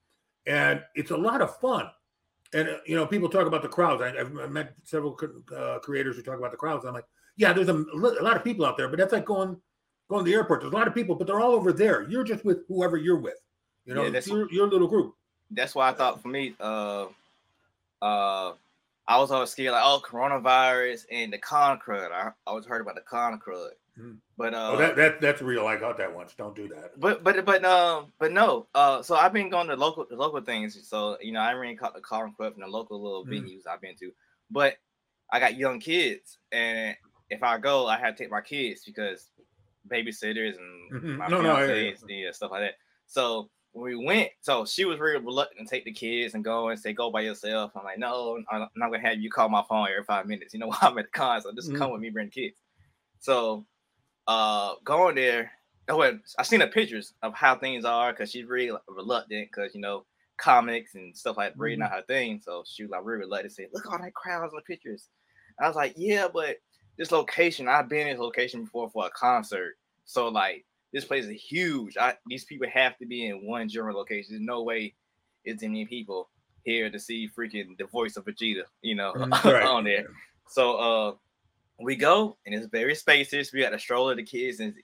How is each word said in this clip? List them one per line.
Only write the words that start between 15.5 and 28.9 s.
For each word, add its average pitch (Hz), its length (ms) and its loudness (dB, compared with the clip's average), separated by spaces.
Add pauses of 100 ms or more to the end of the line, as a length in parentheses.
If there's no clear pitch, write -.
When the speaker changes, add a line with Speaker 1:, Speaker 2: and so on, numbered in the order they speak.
Speaker 2:
That's 123 240 -2
why 131 140 6
I 127 40 4
thought 113 280 0
for 123 80 -12
me, 131 300 -4
uh, 104 480 -4 (920)
uh, 98 520 0 (540)
I 120 120 8
was 139 120 4
always 127 200 0
scared, 131 220 -2
like, 117 120 6
"Oh, 139 200 6
coronavirus 127 1080 2
and 113 220 -4
the 104 60 -6
con 147 400 4
crud." 98 320 -4
I 98 200 -4 (160)
always 107 180 -6
heard 117 160 -4
about 101 140 -10
the - 60 -12
con 120 380 -4
crud. 90 320 -12 (280)
Speaker 1:
Mm. 113 200 -18 (180)
Speaker 2:
But, 117 160 -2 (140)
Speaker 1:
Oh, 123 80 2
Speaker 2:
uh, - 20 4
Speaker 1:
that, 156 180 4
that, 151 260 6
that's 143 200 2
real. 120 260 0
I 107 100 0
got 117 200 -4
that 113 180 -4
once. 90 180 -16
Don't 104 220 -12
do 104 140 -10
that. - 280 -16
Speaker 2:
But, 165 260 2
but, 190 220 4
but, 190 200 4
uh, 175 400 6 (140)
but 160 120 2
no. 175 420 4
Uh, 135 300 6